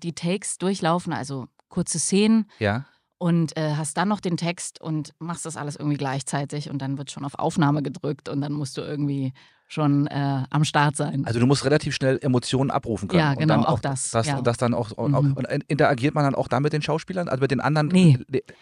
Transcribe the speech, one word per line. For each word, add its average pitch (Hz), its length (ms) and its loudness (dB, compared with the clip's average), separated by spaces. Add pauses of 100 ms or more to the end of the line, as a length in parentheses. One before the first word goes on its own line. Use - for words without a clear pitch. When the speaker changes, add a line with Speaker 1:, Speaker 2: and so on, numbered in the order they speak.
Speaker 1:
die 170 100 -6
Takes 180 440 -6
durchlaufen, 175 560 0
also 135 340 -8 (220)
kurze 170 300 -4
Szenen. 214 480 4 (120)
Speaker 2:
Ja. 110 260 0 (320)
Speaker 1:
Und, 170 380 0
äh, 151 200 -2
hast 151 200 -4
dann 185 140 0
noch 208 100 -2
den 175 160 -2
Text - 460 -6
und 156 380 -6
machst 165 260 -8
das 160 100 -10
alles 147 220 -8
irgendwie 147 180 -2
gleichzeitig 143 720 -4
und 135 120 -6
dann 139 160 -4
wird 143 120 -10
schon 135 140 -12
auf 143 160 -8
Aufnahme 147 420 2
gedrückt - 460 -6
und 139 140 -4
dann 147 100 -4
musst 147 240 -6
du 143 60 -6
irgendwie 139 500 -4 (380)
schon, 143 380 2
äh, 139 420 -2
am 151 160 2
Start 147 320 2
sein. 143 280 -2
Speaker 2:
Also 117 140 -2
du 120 80 4
musst 139 160 4
relativ 143 320 2
schnell 131 260 0
Emotionen 127 480 0
abrufen 101 380 -2
können. 170 140 4
Speaker 1:
Ja, 151 100 2
Speaker 2:
Und 135 80 -2
Speaker 1:
genau, 156 160 4
Speaker 2:
dann 147 100 4
Speaker 1:
auch - 100 2
Speaker 2:
auch - 40 -2
Speaker 1:
das, 139 320 -4
Speaker 2:
das 113 160 0
Speaker 1:
ja. 139 100 -2
Speaker 2:
und 123 80 -4
das 120 120 2
dann 120 160 0
auch, 110 240 -4
auch, 117 100 -2
Speaker 1:
Mhm. 143 260 2
Speaker 2:
und 135 140 -4
in-, 117 220 -4
interagiert 143 440 2
man 147 120 2
dann 139 100 0
auch - 140 -2
da 120 100 2
mit 147 140 0
den 151 80 0
Schauspielern, 170 480 -4
also 131 120 -2
mit 135 80 2
den 131 120 0
anderen? 151 260 2
Speaker 1:
Nee. 170 400 8
Speaker 2:
Le-, - 160 -2 (180)